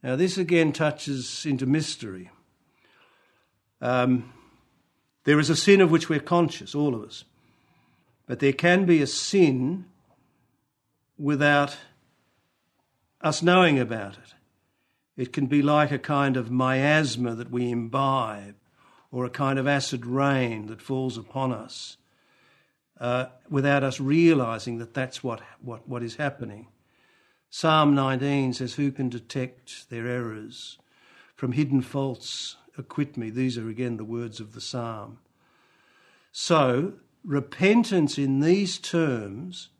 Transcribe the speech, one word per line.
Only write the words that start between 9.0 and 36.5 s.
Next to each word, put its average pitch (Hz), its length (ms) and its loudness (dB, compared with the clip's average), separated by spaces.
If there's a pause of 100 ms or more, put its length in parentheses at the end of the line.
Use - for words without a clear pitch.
a 135 60 2
sin 160 760 2 (1300)
without 143 600 2 (1400)
us 156 220 -2
knowing 175 380 6
about 107 340 -4
it. - 220 -20 (840)
It 127 160 -8
can 139 140 0
be 143 160 4
like 147 280 4
a 139 60 -4
kind 139 400 0
of 117 140 -4
miasma 127 840 2
that 120 160 -10
we 123 220 -2
imbibe, 117 880 -4 (560)
or 127 120 -4
a 123 40 -8
kind 135 300 -2
of 131 80 0
acid 139 380 -2
rain 123 640 0
that 113 140 -14
falls 131 360 -6
upon 131 340 -6
us, - 460 -12 (1000)
uh, 123 280 -2 (240)
without 143 340 2
us 135 160 -4
realising 131 800 2
that 117 160 -12
that's 131 280 -6
what, 117 200 -6 (200)
what, 117 240 -14
what 120 160 -8
is 117 140 -8
happening. 113 520 -8 (840)
Psalm 156 440 4
nineteen 135 600 0
says, 123 220 -8
"Who 143 140 0
can 131 200 -4
detect - 800 -10
their 117 180 -8
errors? 113 680 -10 (580)
From 127 160 -4
hidden 139 300 2
faults - 760 -8 (220)
acquit 143 400 -6
me." 113 120 -6
These 123 280 -4
are 113 100 -8
again 117 300 -6
the 107 80 -10
words 113 340 -10
of 107 140 -16
the 113 80 -18
psalm. 113 580 -10 (1120)
So, 147 600 0 (320)